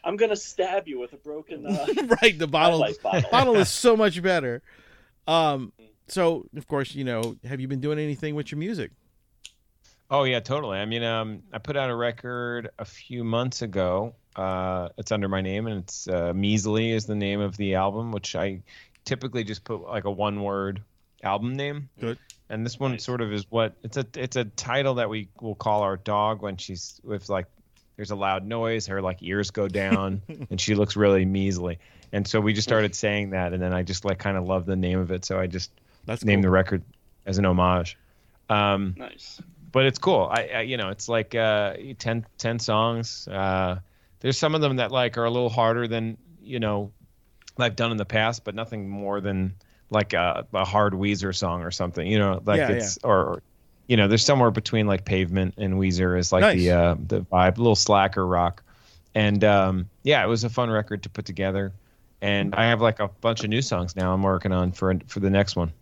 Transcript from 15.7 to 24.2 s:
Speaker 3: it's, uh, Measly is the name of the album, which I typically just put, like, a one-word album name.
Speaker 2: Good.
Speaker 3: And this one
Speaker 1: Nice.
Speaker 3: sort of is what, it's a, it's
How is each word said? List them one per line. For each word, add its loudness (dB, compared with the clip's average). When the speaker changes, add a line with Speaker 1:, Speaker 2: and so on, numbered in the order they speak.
Speaker 3:
it's, -12
uh, 0
Measly 0
is -2
the -4
name -2
of -4
the -2
album, -2
which -8
I -4
typically -6
just -10
put, -8
like, -8
a -2
one-word -4
album -2
name. -8
Speaker 2:
Good. -6
Speaker 3:
And -6
this -8
one -2
Speaker 1:
Nice. -8
Speaker 3:
sort -4
of -2
is -6
what, 0
it's -8
a, -4
it's -8